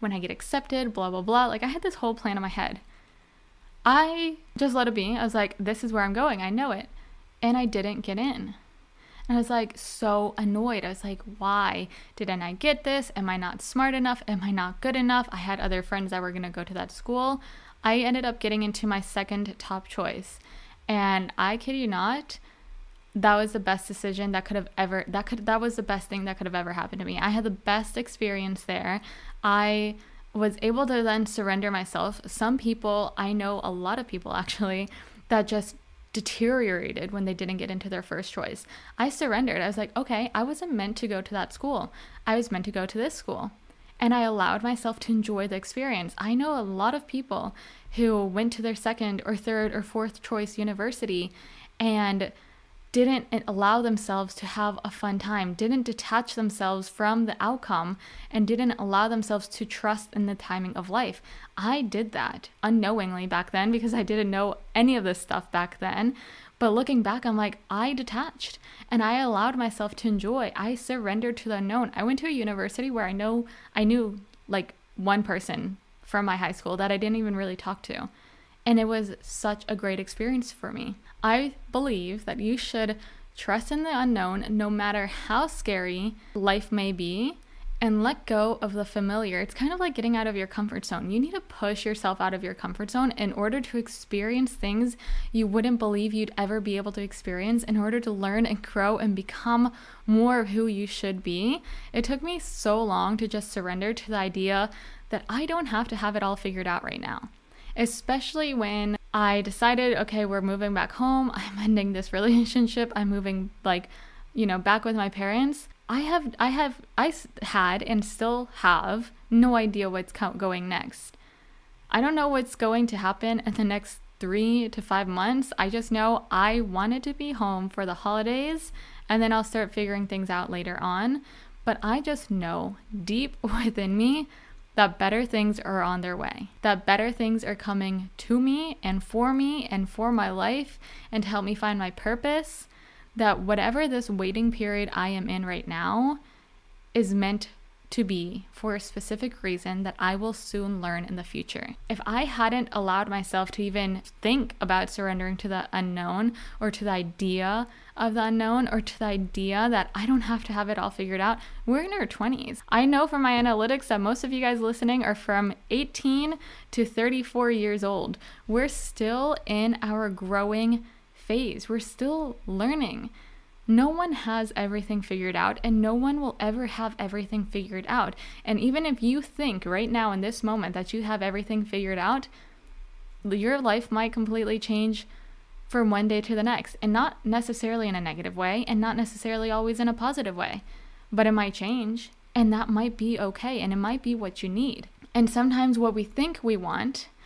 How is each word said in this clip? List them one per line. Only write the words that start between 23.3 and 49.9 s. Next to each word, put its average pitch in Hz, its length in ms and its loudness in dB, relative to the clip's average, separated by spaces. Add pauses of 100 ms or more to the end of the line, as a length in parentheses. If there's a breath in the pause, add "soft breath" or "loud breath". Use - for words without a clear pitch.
was 214 160 0
the 220 80 -2
best 190 280 0
decision 196 440 -4
that 190 120 0
could 202 120 -4
have 190 120 -2 (100)
ever, 185 300 0
that 196 180 -2
could, 220 200 -4
that 220 140 4
was 233 160 0
the 226 60 -4
best 202 260 -4
thing 196 160 -4
that 190 140 -4
could 190 80 -4
have 180 80 -4
ever 175 200 -2
happened 190 260 -4
to 180 60 -4
me. 180 120 -4
I 196 120 2
had 220 140 2
the 220 60 0
best 208 460 0
experience 196 680 -4
there. 185 360 -2 (420 loud breath)
I 208 540 4 (360 loud breath)
was 214 300 2
able 233 240 4
to 240 160 2
then 220 240 2
surrender 196 440 0
myself. 185 560 -2
Some 233 300 2
people, 214 600 0
I 196 160 0
know 202 300 0
a 190 80 -2
lot 180 280 -2
of 247 80 -6
people - 260 -8
actually, 190 560 -2 (400 loud breath)
that 214 180 4
just 208 300 -2 (360)
deteriorated 220 960 0
when 202 140 -2
they 185 100 -2
didn't 185 220 -4
get 185 140 -6
into 190 180 -6
their 185 140 -6
first - 300 -8
choice. - 340 -8 (320 loud breath)
I 254 100 2
surrendered. 254 540 0
I 170 40 0
was 202 120 -2
like, 208 180 -6
"Okay, 240 380 -2
I 214 80 2
wasn't 302 300 -4
meant 208 260 -2
to 240 100 -4
go 196 140 -4
to - 80 -14
that 190 240 -4
school. 226 360 -4 (360 loud breath)
I 220 100 4
was 233 160 0
meant 185 140 -4
to 208 40 -4
go 190 140 -2
to 190 140 -6
this 220 160 -2
school." - 360 -8 (520 soft breath)
And 240 100 6
I 247 100 4
allowed 208 420 2
myself 233 360 -2
to - 120 -2
enjoy 214 340 0
the 196 80 -4
experience. 196 640 -4
I 214 160 0
know 285 240 2
a - 20 0
lot 196 320 0
of 285 140 -6
people 254 480 -4 (380 loud breath)
who 220 320 4
went 208 300 0
to 226 80 -6
their 226 120 -2
second 214 500 -2
or 214 120 0
third 214 360 0
or 220 120 -2
fourth 220 360 -4